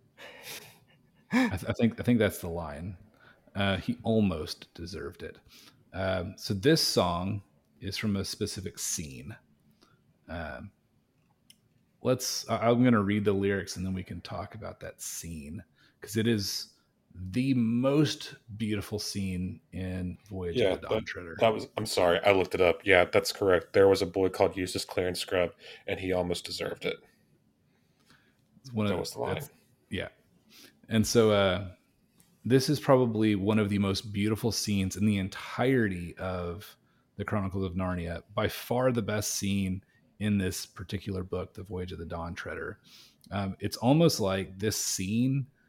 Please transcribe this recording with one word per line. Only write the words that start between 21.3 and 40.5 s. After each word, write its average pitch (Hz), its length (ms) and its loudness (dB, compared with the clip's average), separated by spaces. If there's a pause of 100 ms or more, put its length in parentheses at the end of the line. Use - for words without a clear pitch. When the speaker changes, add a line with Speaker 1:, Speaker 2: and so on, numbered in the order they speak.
Speaker 2:
that 113 120 6
was, - 140 -4 (100)
I'm 107 100 -4
sorry, 90 380 4
I 101 80 8
looked 92 220 2
it 90 60 2
up. 87 240 4
Yeah, 90 200 8
that's - 280 2
correct. 95 400 4
There 98 160 10
was 98 140 6
a 92 40 0
boy 95 220 2
called 92 280 2
Eustace 92 280 -4
Clarence 90 360 -2
Scrubb, 90 300 0 (360)
and 95 140 -4
he 92 120 -2
almost 87 320 0
deserved - 400 -8
it. - 120 -4 (1600)
Speaker 1:
It's 131 120 -20
one 107 140 0
of 101 40 2
Speaker 2:
That 92 60 0
Speaker 1:
the, - 40 -2
Speaker 2:
was - 120 -6
the - 80 -8
line. 123 140 -2
Speaker 1:
that's, - 160 -8 (400)
yeah. 90 180 -6 (800)
And 110 180 2
so, 110 240 6
uh, 95 380 4 (760)
this 127 240 4
is 143 120 0
probably 110 540 4
one 104 240 2
of 104 100 2
the 101 100 0
most 101 340 0
beautiful 104 380 0
scenes 95 460 -2
in 101 80 0
the 104 140 4
entirety 98 1000 -2
of 92 580 -6 (400)
the 101 80 -6
Chronicles 98 400 -2
of 87 100 -4
Narnia. 87 480 -4 (120)
By 107 140 0
far 127 440 -2
the 117 100 0
best 107 320 -2
scene 98 480 -2 (380)
in 104 180 2
this 92 260 -4